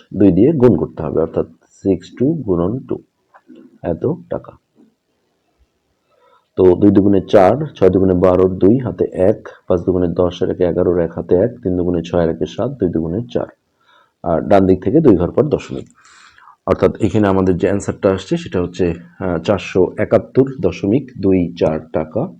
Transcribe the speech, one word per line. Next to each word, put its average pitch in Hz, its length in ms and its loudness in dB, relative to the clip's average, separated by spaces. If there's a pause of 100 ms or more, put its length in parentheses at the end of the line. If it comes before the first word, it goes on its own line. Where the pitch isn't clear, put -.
(140)
দুই 98 180 4
দিয়ে 101 200 4
গুণ 123 260 4
করতে - 260 -6
হবে, 76 180 -2
অর্থাৎ 82 240 -2 (240)
সিক্স 95 380 -4 (120)
টু 139 140 0
গুণন 101 460 -2
টু, - 240 -10 (800)
এত 85 240 -6 (240)
টাকা। - 280 -12 (2000)
তো 92 200 6
দুই 101 160 4
দুগুণে 98 300 2
চার, 110 540 2
ছয় 95 140 4
দুগুণে 92 240 2
বারো, 90 300 4
দুই 95 360 2
হাতে 107 320 -4
এক, 92 380 -2 (180)
পাঁচ 90 140 0
দুগুণে 90 260 0
দশ, 87 360 -2
আর 92 60 -4
একে 92 140 -2
এগারো, 87 300 0
আর 90 60 0
এক 85 140 -4
হাতে 87 220 -2
এক, 120 280 0
তিন 90 140 -2
দুগুণে 87 260 -2
ছয়, 87 200 -2
আর 80 60 0
একে 82 160 -4
সাত, 113 260 -8
দুই 104 180 -4
দুগুণে 82 320 -4 (120)
চার। - 120 -6 (800)
আর 82 180 -2
ডান 95 240 2
দিক 92 180 2
থেকে 117 160 2
দুই 135 160 6
ঘর 87 160 -2
পর - 120 0
দশমিক, 87 440 -6 (760)
অর্থাৎ - 340 0
এখানে 107 280 2
আমাদের 95 300 2
যে 90 100 0
অ্যান্সারটা 98 420 -2
আসছে 95 280 -4
সেটা 98 240 -6
হচ্ছে, 87 320 -2 (260)
আহ, 92 180 -4
চারশো 92 600 -2
একাত্তর 110 480 0 (160)
দশমিক 101 500 -4 (100)
দুই 92 380 0
চার 78 320 -4
টাকা 101 360 -6 (120)